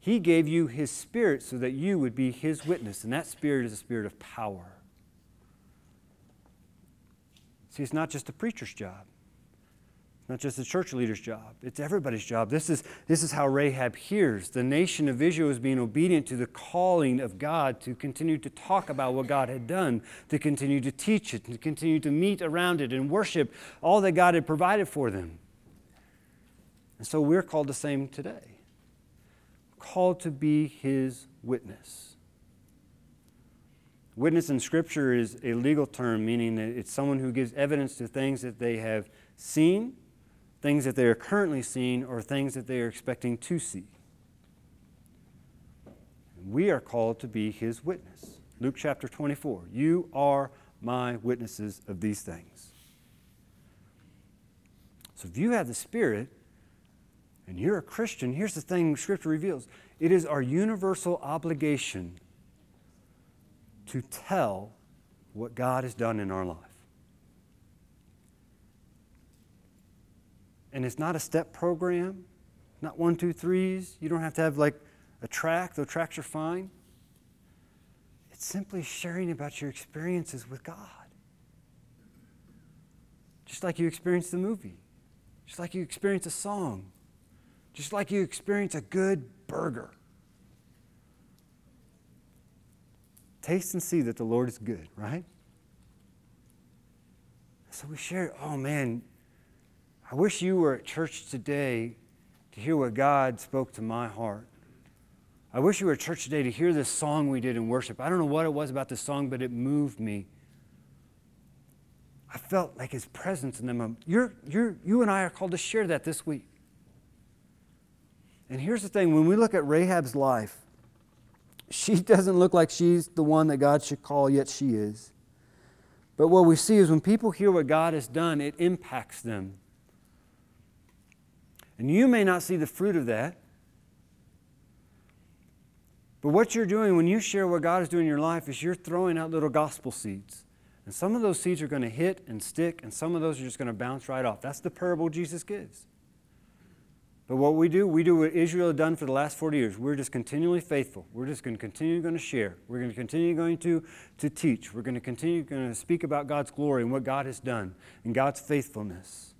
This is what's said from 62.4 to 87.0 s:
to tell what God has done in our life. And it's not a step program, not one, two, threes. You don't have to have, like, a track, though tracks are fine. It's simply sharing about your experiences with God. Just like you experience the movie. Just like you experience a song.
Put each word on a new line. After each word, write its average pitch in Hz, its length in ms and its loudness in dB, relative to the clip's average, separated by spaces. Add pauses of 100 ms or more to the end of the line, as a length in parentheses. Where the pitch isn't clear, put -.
to 127 160 -6
tell 113 720 -4 (600)
what 117 220 -10
God 127 280 -2
has 123 120 -8
done 113 240 -2
in 98 100 -4
our 95 160 -4
life. - 400 -12 (3750)
And 135 140 -4
it's 123 140 -6
not 165 160 -2
a 156 40 -4
step - 320 -2
program, 180 720 -2 (600)
not 156 160 -10
one, 170 160 4
two, 175 180 -2
threes. 185 680 -2
You 156 100 -6
don't 165 120 -2
have 160 140 -6
to 165 60 0
have, 151 180 2
like, 151 200 4 (440)
a 117 40 -12
track, 165 460 -2
though 143 120 -4
tracks 165 340 -6
are 147 40 -10
fine. 170 460 -6 (1600)
It's - 140 -16
simply 190 380 -8
sharing 175 480 -6
about 143 280 -8
your 143 120 -6
experiences 156 760 -6
with 131 160 -16
God. 190 440 -18 (2500)
Just - 160 -14
like 170 160 -4
you 170 80 2
experience 175 420 -2
the 175 80 -6
movie. 185 400 -6 (680)
Just - 100 -18
like 175 160 -10
you 185 80 -4
experience 190 460 -2
a 156 40 -8
song. 139 600 -6 (800)